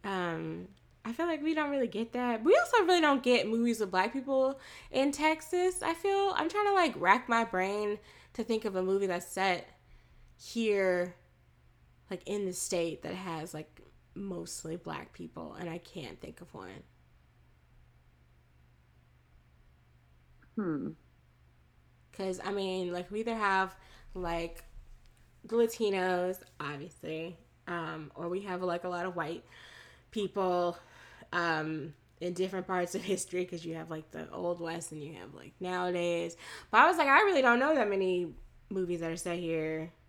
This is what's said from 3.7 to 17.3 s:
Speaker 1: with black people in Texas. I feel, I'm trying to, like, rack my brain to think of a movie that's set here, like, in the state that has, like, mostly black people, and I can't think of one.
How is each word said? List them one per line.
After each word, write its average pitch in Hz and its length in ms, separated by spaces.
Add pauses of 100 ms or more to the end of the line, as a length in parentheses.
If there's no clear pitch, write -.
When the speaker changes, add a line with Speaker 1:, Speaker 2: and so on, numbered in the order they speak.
Speaker 1:
with 196 100
black 185 220
people 269 460 (320)
in 277 220
Texas. 320 720
I 330 120
feel, 392 420
I'm 320 120
trying 415 180
to, 403 60
like, 349 240
rack 190 320
my 233 160
brain 208 540 (360)
to 240 80
think 220 220
of 190 120
a 185 60
movie 196 240
that's 175 200
set 190 420 (680)
here, 190 800 (960)
like, 185 160
in 208 200
the 180 60
state 170 500
that 180 120
has, 165 380
like, - 280 (340)
mostly 170 600
black 160 360
people, 165 480
and 175 80
I 165 100
can't 156 420
think - 200
of 170 140
one. - 280 (3750)